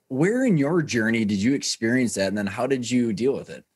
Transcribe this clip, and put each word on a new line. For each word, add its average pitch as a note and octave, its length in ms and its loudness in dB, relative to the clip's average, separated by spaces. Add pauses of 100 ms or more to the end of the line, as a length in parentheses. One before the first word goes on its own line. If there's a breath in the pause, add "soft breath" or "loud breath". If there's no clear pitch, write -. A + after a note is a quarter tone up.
where F#3+ 360 2
in G3 120 4
your D3+ 260 2
journey A2+ 420 0
did G2+ 160 0
you B2 120 2
experience A#2+ 640 -2
that? G2 120 0
And G2 100 -2
then G#2 100 -4
how A#2 200 -4
did B2 240 -2
you A#2+ 220 2
deal A#2 200 0
with - 160 -8
it? C#2+ 140 -16 (120)